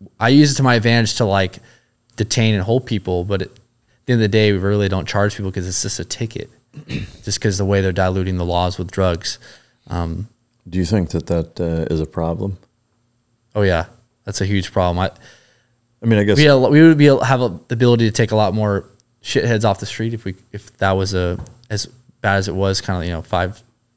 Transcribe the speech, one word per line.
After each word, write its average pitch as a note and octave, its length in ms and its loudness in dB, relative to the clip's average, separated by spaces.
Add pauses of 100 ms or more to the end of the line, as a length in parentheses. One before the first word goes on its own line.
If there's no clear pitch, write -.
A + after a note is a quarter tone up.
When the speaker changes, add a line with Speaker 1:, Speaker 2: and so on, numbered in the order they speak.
(200)
Speaker 1:
I A2+ 100 2
use C#3+ 240 6
it - 20 -4
to C3+ 80 0
my B2 120 4
advantage A#2 400 2
to, A#2+ 100 0
like, F#2+ 320 0 (580)
detain A2 400 0
and F#2 80 -2
hold A#2+ 220 -2
people, F#2 400 -4
but G2 160 -4
at - 80 -8 (560)
the B2+ 80 0
end A#2 80 2
of - 20 4
the G#2 60 2
day, G#2+ 220 4
we G2 60 0
really G2+ 320 0
don't F#2+ 180 -4
charge G#2 280 0
people G2 160 -6
'cause F#2 160 -6
it's F2+ 140 -6
just - 180 -8
a - 60 -10
ticket, - 440 -10 (240)
<clears throat> - 140 -20 (360)
just - 160 -6
'cause G2 180 0
the G2+ 80 -2
way G2 160 2
they're F#2+ 100 0
diluting F#2 460 -2
the F2 80 -2
laws F2 320 0
with F2 140 -8
drugs. F2+ 480 -2 (480)
Um, E2+ 400 -6 (400)
Speaker 2:
Do E2+ 120 -6
you F2+ 60 0
think F#2 260 0
that E2+ 160 -4
that, E2+ 320 -4
uh, E2 340 -4
is D#2+ 60 -2
a D#2 60 -4
problem? F2 520 -6 (1000)
Speaker 1:
Oh G#2+ 60 0
yeah, F2 240 2 (400)
that's - 160 -8
a G2 40 0
huge G2 260 -2
problem. F2+ 280 0
I, F#2 120 -2 (880)
Speaker 2:
I A2+ 40 -12
mean, A2+ 140 4
I G2+ 40 2
guess G#2 140 4
Speaker 1:
we, D3 60 4 (260)
we D3 180 6
would D#3 100 6
be, D3 80 6
have C3 360 4
a, G2 260 -4
the B2+ 80 -6
ability A#2+ 300 4
to G#2+ 60 2
take A2 200 0
a G#2+ 40 0
lot G#2 180 2
more G#2 320 -2 (380)
shitheads A2+ 420 0
off G2+ 140 0
the A#2 60 -10
street A2+ 280 -6
if A2 120 -12
we, F#2+ 100 -8 (160)
if - 260 -18
that F#2+ 160 0
was F#2+ 200 0
a, F2+ 240 -2 (320)
as G#2+ 180 -8 (340)
bad G2 160 0
as F#2+ 100 -2
it E2+ 80 -8
was F#2+ 260 -2
kinda, F2+ 240 -6
you F2 60 -6
know, E2 100 -6
five, F#2 400 -4 (340)